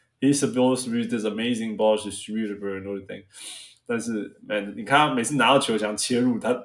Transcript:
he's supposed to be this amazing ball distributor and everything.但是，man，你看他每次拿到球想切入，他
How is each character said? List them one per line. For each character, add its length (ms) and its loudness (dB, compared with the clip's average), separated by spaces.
he's 180 4
supposed 460 2
to 80 -6
be 120 0
this 200 -2
amazing 520 -2
ball 200 4
distributor 640 -6
and 240 -6
everything. 400 -10
但 140 -2
是， 460 -6
man， 300 -4
你 80 -8
看 140 4
他 60 -2
每 100 0
次 120 -2
拿 120 4
到 100 8
球 180 0
想 200 -2
切 240 0
入， 180 2
他 140 0